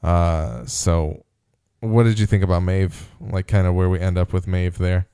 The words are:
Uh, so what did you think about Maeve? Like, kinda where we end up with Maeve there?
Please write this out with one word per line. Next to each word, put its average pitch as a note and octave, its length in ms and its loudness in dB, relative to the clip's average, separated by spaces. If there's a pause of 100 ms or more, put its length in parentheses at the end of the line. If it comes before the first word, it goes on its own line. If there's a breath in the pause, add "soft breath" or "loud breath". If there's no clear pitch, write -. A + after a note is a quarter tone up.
Uh, E2 640 0
so E2 580 -2 (560)
what A2+ 240 4
did A2 140 2
you G#2 80 2
think G2+ 180 2
about F2+ 180 2
Maeve? F#2 460 -2 (120)
Like, F#2+ 280 -6
kinda F#2 240 2
where F#2 160 2
we F#2 100 0
end F2+ 200 0
up F2+ 140 -2
with F#2 140 -2
Maeve F2+ 320 -2
there? F2+ 360 0